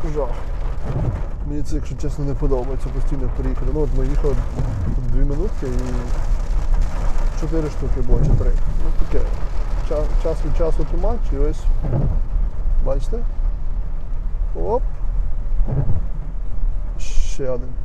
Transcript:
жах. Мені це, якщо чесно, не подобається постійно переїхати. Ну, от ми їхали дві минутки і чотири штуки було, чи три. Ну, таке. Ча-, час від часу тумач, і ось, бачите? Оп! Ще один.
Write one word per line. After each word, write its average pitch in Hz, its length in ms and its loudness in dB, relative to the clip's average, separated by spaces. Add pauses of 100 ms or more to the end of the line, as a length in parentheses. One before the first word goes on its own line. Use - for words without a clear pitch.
(140)
жах. 139 140 -4 (1160)
Мені 147 160 -4
це, 151 140 -2
якщо 139 200 -4
чесно, 147 280 -4
не 143 100 -2
подобається 131 540 -2
постійно 131 480 -2
переїхати. - 380 -2
Ну, 156 60 -2
от 135 80 0 (100)
ми 131 80 2
їхали 143 280 0 (800)
дві 135 120 4
минутки 143 420 -2
і - 1700 0
чотири 156 280 0
штуки 131 320 -2
було, - 180 4
чи 151 120 2
три. - 200 4 (340)
Ну, - 220 4
таке. - 180 4 (640)
Ча-, - 340 0
час 160 220 -2
від 143 120 0
часу 151 340 2
тумач, 208 280 2 (140)
і 139 60 -2
ось, 147 240 0 (1200)
бачите? 143 340 0 (1500)
Оп! - 180 -2 (2250)
Ще - 520 4
один. - 180 -2 (160)